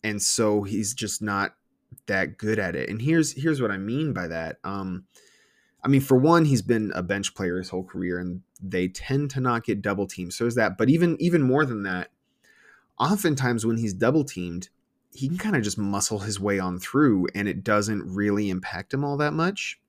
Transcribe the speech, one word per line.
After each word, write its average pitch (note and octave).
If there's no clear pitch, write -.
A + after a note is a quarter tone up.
And G#2
so G#2
he's G2+
just -
not G2+
that F#2+
good G#2+
at F2
it. B1+
And G#2+
here's, D3+
here's C#3+
what A2
I G2
mean A#2+
by F2+
that. E2
Um, F#2+
I -
mean, C3+
for C3+
one, D#3+
he's C3
been A2
a F#2
bench G2
player F#2
his F#2
whole F#2+
career, F2+
and F2+
they F#2
tend C3+
to C3
not A#2+
get G2+
double G2+
teamed. F2+
So A#2
is A#2
that, G#2
but B2
even, E3
even E3
more C3+
than A2+
that, F#2
oftentimes C3
when A2+
he's A2
double C3
teamed, F2+
he C3+
can F3
kinda G3
just G#2
muscle G2+
his G2
way G2+
on F#2
through, A2
and G2+
it F#2+
doesn't G#2
really G2+
impact F#2
him C#3
all C#3+
that D3
much. E3+